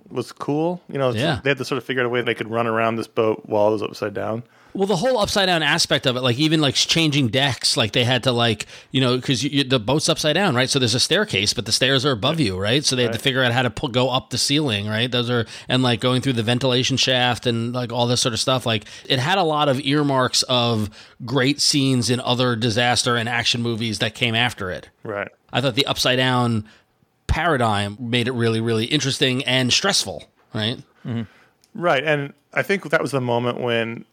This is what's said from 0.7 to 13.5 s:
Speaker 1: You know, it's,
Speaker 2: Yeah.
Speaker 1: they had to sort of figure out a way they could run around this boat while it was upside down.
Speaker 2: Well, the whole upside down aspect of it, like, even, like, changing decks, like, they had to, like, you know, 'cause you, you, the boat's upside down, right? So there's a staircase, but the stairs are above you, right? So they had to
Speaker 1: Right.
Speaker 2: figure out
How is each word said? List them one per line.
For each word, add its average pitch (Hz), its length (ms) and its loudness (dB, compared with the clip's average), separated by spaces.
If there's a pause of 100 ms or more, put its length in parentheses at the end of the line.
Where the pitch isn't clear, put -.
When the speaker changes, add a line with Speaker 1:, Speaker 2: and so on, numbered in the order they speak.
Speaker 1:
You 143 60 -4
know, 135 100 2
it's, 110 100 0
Speaker 2:
Yeah. 135 240 0
Speaker 1:
they 135 80 0
had 139 80 2
to 127 60 -4
sort 139 140 -4
of 117 60 -8
figure 131 180 -2
out 123 40 2
a 117 40 0
way 123 100 0
they 117 140 0
could 113 160 -6
run 117 160 0
around 113 300 2
this 113 100 -4
boat 110 400 0
while 107 220 4
it 110 40 4
was 104 100 -2
upside - 300 -6
down. 104 300 -6 (320)
Speaker 2:
Well, 190 120 0
the 202 100 0
whole 240 220 0
upside 202 280 2
down 170 160 2
aspect 151 440 2
of 123 100 0
it, 127 60 -2
like, 120 160 2
even, 156 240 4
like, 139 120 2
changing 147 540 2
decks, 131 480 0
like, 113 160 0
they 127 120 2
had 123 200 2
to, 131 80 2
like, 117 340 0 (240)
you 135 120 0
know, 127 180 2
'cause 127 220 -2
you, 143 80 -2
you, 139 140 2
the 131 140 0
boat's 127 300 0
upside 156 260 0
down, 180 200 2
right? 127 140 2
So 143 100 2
there's 120 160 2
a 127 60 2
staircase, 156 520 0
but 113 140 -4
the 117 60 -2
stairs 131 340 2
are 147 40 2
above 135 300 0
you, 95 180 0
right? 110 240 0
So - 140 0
they 123 60 2
had 117 100 0
to 117 60 -6
Speaker 1:
Right. - 40 -8
Speaker 2:
figure 131 200 0
out 123 100 2